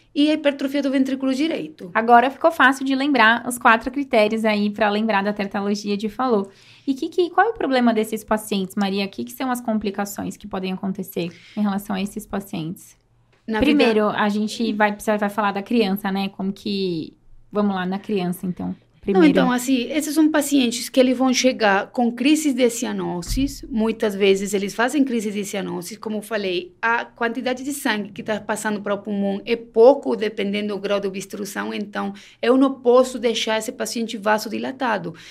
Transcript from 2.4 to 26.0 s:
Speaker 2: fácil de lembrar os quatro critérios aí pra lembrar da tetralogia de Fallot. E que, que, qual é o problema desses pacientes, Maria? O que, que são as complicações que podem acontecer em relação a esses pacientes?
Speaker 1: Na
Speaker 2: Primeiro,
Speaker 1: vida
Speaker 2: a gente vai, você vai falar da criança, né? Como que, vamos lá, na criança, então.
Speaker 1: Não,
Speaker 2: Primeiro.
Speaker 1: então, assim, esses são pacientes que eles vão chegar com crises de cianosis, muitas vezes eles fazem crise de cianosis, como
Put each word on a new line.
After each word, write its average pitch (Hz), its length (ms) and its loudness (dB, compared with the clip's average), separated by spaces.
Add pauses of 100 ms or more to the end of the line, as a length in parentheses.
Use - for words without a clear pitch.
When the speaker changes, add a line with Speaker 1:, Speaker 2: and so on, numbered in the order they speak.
Speaker 2:
fácil 269 340 4
de 269 100 2
lembrar 240 520 4
os 240 120 -6
quatro 240 320 4
critérios 226 540 0
aí 208 260 0
pra 208 180 0
lembrar 208 340 0
da 208 100 -2
tetralogia 202 680 -4
de 214 100 -4
Fallot. 214 400 0 (380)
E 277 80 0
que, 320 160 -6
que, 349 200 0
qual 359 160 4
é 466 40 0
o - 20 -10
problema 247 400 2
desses 220 320 -4
pacientes, 208 500 -4
Maria? 196 300 -2
O 196 40 -6
que, 233 140 -10
que 240 100 -10
são 262 180 -6
as 247 100 -4
complicações 202 760 -4
que - 120 -20
podem 190 240 -6
acontecer 185 560 -6 (280)
em 214 40 -4
relação 202 340 -2
a 185 80 -4
esses 202 240 -8
pacientes? - 680 -8 (500)
Speaker 1:
Na 220 140 -2
Speaker 2:
Primeiro, 254 480 4
Speaker 1:
vida - 100 -2
Speaker 2:
a 208 120 2
gente 214 420 -2
vai, 208 260 0
você 214 200 0
vai 208 120 0
falar 208 220 0
da 196 100 -4
criança, 196 480 0
né? 196 200 -2
Como 190 220 -6
que, 190 600 -4 (400)
vamos 202 220 0
lá, 185 100 -4
na 190 140 -4
criança, 185 480 -4
então. 180 280 -6 (320)
Speaker 1:
Não, 202 80 0
Speaker 2:
Primeiro. 302 160 8
Speaker 1:
então, 262 200 4
assim, 247 400 0
esses 302 240 -4
são 311 140 6
pacientes 285 640 0
que 269 100 4
eles 254 160 4
vão 262 160 2
chegar 220 600 2
com 240 200 0
crises 294 400 2
de 247 160 2
cianosis, 208 1040 -4
muitas 220 440 0
vezes 196 380 2
eles 196 220 -2
fazem 254 280 0
crise 233 280 0
de 202 160 -6
cianosis, 180 500 -8
como 214 200 -8